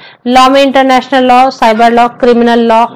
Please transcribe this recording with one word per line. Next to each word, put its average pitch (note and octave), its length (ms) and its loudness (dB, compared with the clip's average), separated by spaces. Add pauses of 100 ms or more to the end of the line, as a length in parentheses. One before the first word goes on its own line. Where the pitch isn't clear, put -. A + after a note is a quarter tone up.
(280)
लॉ B3+ 220 2
में C#4 140 2
इंटरनेशनल C4 600 -2
लॉ, B3+ 260 2
साइबर A#3 420 -2
लॉ, A#3 160 0
क्रिमिनल A#3 520 -2
लॉ, A3+ 260 0 (100)